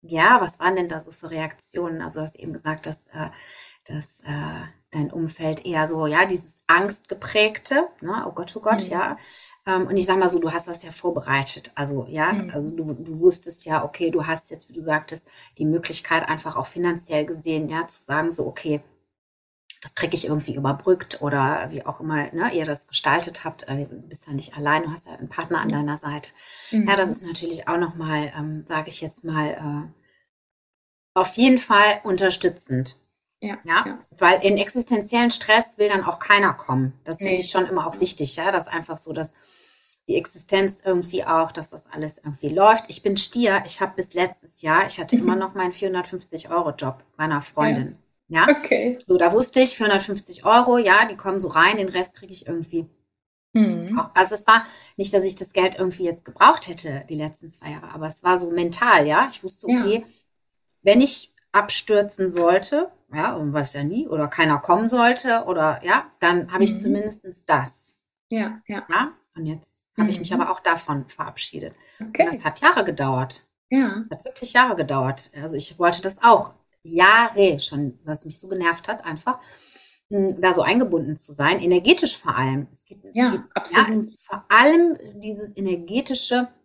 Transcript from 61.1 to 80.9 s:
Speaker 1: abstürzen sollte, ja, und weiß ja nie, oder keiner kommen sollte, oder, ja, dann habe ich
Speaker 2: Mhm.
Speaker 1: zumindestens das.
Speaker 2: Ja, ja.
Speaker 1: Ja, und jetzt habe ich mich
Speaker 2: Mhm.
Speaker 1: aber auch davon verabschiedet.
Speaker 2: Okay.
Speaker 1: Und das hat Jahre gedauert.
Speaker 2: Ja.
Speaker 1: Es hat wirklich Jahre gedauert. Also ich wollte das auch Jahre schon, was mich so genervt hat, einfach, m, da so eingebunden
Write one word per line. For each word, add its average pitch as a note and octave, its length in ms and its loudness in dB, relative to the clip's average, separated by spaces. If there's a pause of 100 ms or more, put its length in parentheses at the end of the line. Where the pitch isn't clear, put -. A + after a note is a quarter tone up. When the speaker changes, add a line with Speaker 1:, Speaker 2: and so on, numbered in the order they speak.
Speaker 1:
abstürzen G3+ 760 2
sollte, F#3+ 640 2 (200)
ja, D#3 220 -2
und D3 200 -6
weiß C#3+ 200 -2
ja C#3+ 100 -6
nie, G#3+ 240 -4
oder D3+ 200 -2
keiner D#3 320 2
kommen A3+ 280 2
sollte, A#3+ 580 2
oder, D#3 380 0
ja, G3+ 360 0
dann F3 320 0
habe F#3+ 120 2
ich G#3+ 120 2
Speaker 2:
Mhm. - 40 -8
Speaker 1:
zumindestens G#3 640 -6
das. - 540 -4 (300)
Speaker 2:
Ja, A3 380 -4
ja. G3+ 200 -10
Speaker 1:
Ja, B3+ 260 -2 (220)
und D#3+ 120 -8
jetzt - 400 -12 (100)
habe G#3+ 120 2
ich F#3+ 100 -2
mich F3 120 -8
Speaker 2:
Mhm. - 100 0
Speaker 1:
aber - 100 -2
auch - 80 -4
davon D3+ 500 -2
verabschiedet. - 640 -10 (260)
Speaker 2:
Okay. A3 280 0
Speaker 1:
Und E4+ 80 -2
das - 100 -10
hat - 160 -4
Jahre D4 220 4
gedauert. C3 640 -4 (240)
Speaker 2:
Ja. A3+ 320 0
Speaker 1:
Es - 80 -12
hat - 140 -14
wirklich - 280 -8
Jahre B3 220 4
gedauert. C3+ 560 -4 (100)
Also D#3+ 140 -8
ich - 240 -8
wollte E3+ 240 2
das F#3+ 180 -6
auch - 320 6 (300)
Jahre F#3+ 760 6
schon, C#3+ 440 -4
was D3+ 220 -10
mich D#3 120 -14
so F#3 100 -18
genervt F3 400 0
hat, A3+ 160 -6
einfach, E3+ 360 -6 (680)
m, F#3+ 300 0
da F#3 140 4
so E3 80 2
eingebunden E3+ 560 0